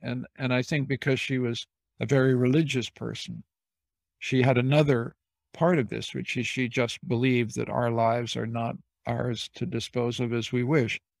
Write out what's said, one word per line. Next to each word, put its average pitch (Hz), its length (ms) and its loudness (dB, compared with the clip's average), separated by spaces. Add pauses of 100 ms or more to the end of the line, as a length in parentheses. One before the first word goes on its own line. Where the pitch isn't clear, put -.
And, 127 240 -6 (120)
and 127 160 0
I 127 80 2
think 139 260 -2
because 131 320 0
she 135 200 -2
was 120 260 -2 (340)
a 117 60 -2
very 131 300 4
religious 127 540 2
person, 113 540 -10 (760)
she 131 240 2
had 127 140 6
another 131 580 2 (380)
part 170 260 2
of 107 100 -2
this, 113 240 -8
which 127 240 -6
is 120 80 -2
she 127 240 -2
just 120 380 -2
believed 120 480 2
that 120 140 -4
our 120 200 0
lives 117 460 0
are 117 100 -4
not 117 300 -4 (320)
ours 120 480 -4
to - 100 -4
dispose 117 540 -4
of 123 120 -2
as 117 200 -4
we 123 120 0
wish. 123 360 2 (220)